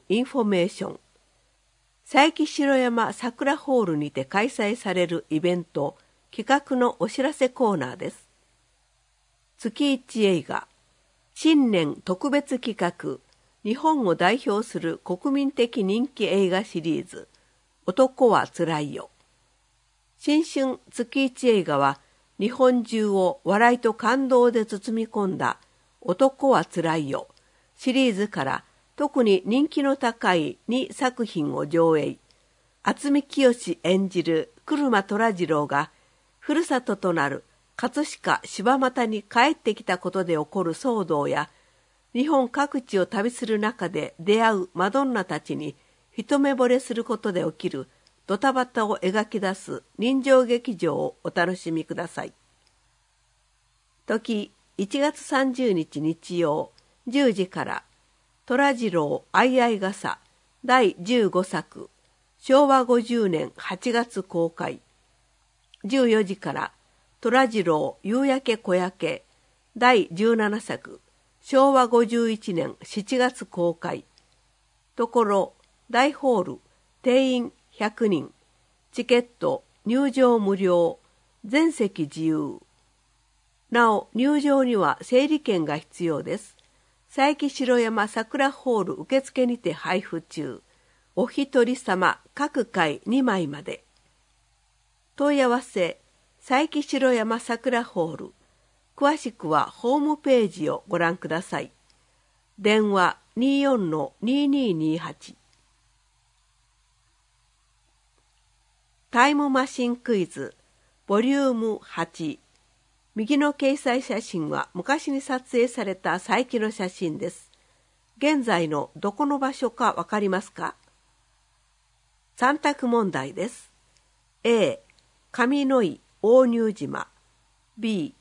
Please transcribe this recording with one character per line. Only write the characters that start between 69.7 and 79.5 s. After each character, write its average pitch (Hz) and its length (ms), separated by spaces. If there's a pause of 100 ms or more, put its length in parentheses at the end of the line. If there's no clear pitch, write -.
第 247 340
十 214 240
七 214 240
作、 - 400 (420)
昭 269 320
和 254 140
五 233 180
十 233 240
一 220 240
年 160 300
七 214 340
月 247 280
公 170 280
開。 - 300 (960)
と 233 100
こ 233 160
ろ、 202 300 (360)
大 247 220
ホ 254 300
ー - 20
ル、 127 160 (420)
定 262 300
員 240 220 (180)
百 220 360
人、 160 260 (580)
チ 240 140
ケ 240 140
ッ 247 80 (120)
ト、 143 240 (220)